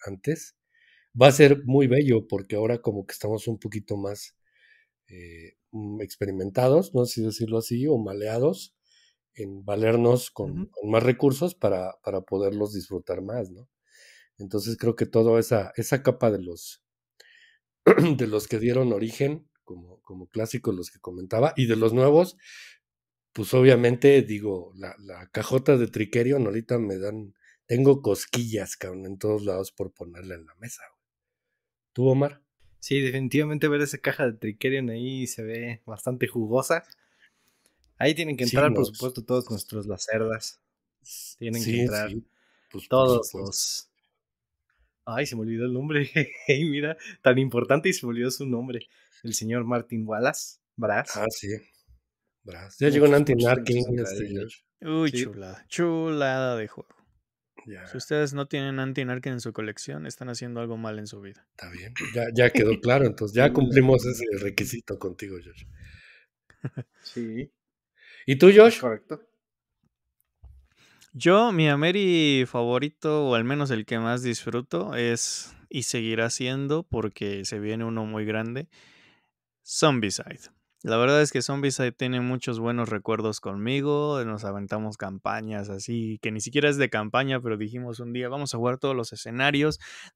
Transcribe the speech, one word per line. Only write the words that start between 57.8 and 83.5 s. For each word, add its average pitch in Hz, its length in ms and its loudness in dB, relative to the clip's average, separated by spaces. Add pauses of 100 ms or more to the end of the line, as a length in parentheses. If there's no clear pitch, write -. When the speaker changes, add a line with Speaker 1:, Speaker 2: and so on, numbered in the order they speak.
Speaker 2:
Si - 100 -14
ustedes 147 360 -2
no 139 140 -6
tienen 139 300 -6
Nanti 135 260 -4
Narkin 127 300 -6
en 123 80 -8
su 113 100 -8
colección, 113 540 -10
están 127 240 -14
haciendo 120 320 -10
algo 117 160 -8
mal 110 220 -8
en 107 80 -12
su 104 120 -16
vida. 98 320 -20
Speaker 1:
Está - 200 -18
bien, 92 220 -16 (200)
ya, 113 200 -4
ya 120 160 8
quedó 110 300 2
claro, 131 260 4
entonces 104 300 -4
ya 127 120 6
Speaker 3:
Sí, 127 60 2
Speaker 1:
cumplimos 127 520 4
Speaker 3:
la 123 60 -4
Speaker 1:
ese 127 120 -8 (160)
requisito 101 600 -6
contigo, 95 440 -10
George. - 240 -20 (1400)
Speaker 3:
Sí. 117 480 -10 (720)
Speaker 1:
¿Y 135 120 0
tú, 180 180 12
Josh? 226 240 12
Speaker 3:
Correcto. 123 420 -6 (1900)
Speaker 2:
Yo, 190 380 6
mi 160 180 4
Ameri 156 760 2
favorito, 139 840 -2
o 123 60 4
al 113 80 2
menos 139 280 -2
el 110 140 -2
que 120 140 -4
más 117 240 -2
disfruto, 127 720 -6
es, 117 600 -4 (140)
y 127 140 -6
seguirá 113 460 -2
siendo, 139 540 -4
porque 101 640 -6
se 107 140 -8
viene 110 260 -6
uno 113 200 -6
muy 107 200 -6
grande, 113 420 -6 (960)
Zombicide. - 880 0 (320)
La 113 140 0
verdad 139 240 4
es 147 100 2
que 131 100 -2
Zombicide 139 500 -2
tiene 127 300 -4
muchos 123 380 -4
buenos 117 300 -2
recuerdos 107 520 -4
conmigo, 139 840 -2